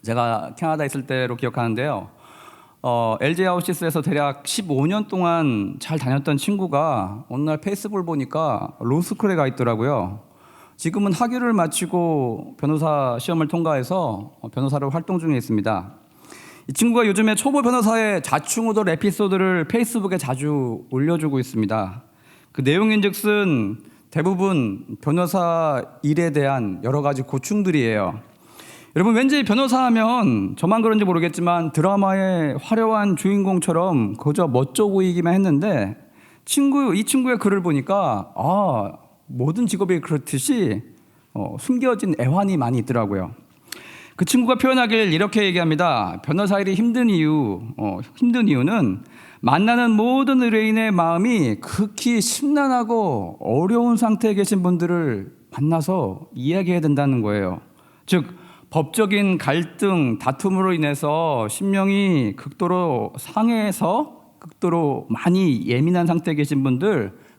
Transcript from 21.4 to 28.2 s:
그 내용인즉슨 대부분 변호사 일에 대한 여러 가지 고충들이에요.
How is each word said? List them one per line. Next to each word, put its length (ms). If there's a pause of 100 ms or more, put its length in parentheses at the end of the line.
그 80
내용인즉슨 1200 (280)
대부분 880
변호사 840 (220)
일에 280
대한 520
여러 180
가지 200
고충들이에요. 1000 (800)